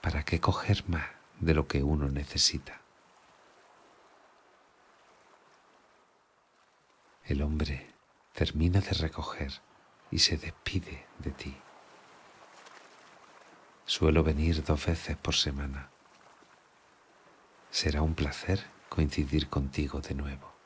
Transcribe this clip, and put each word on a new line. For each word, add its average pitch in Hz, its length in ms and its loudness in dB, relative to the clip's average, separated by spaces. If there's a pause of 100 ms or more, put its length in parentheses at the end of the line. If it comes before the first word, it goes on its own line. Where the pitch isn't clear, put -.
¿Para 76 240 -2
qué 82 160 0
coger - 480 2
más 82 180 -2 (340)
de 82 140 4
lo 76 120 4
que 69 160 0
uno 71 260 2
necesita?". - 720 -2 (4000)
El 69 180 -2
hombre 73 500 -2 (400)
termina 80 480 2
de - 120 -2
recoger 78 680 -4 (500)
y 82 100 0
se - 180 4
despide - 680 -6 (120)
de - 140 -6
ti. - 280 -14 (2250)
"Suelo 80 380 4
venir 78 420 2
dos 73 220 0
veces 80 300 -2
por - 180 -4
semana. 69 560 -4 (1800)
Será 73 300 0
un 80 140 2
placer 80 500 -2 (240)
coincidir 73 640 0
contigo 69 500 -2
de 71 140 -6
nuevo". 69 400 -8 (120)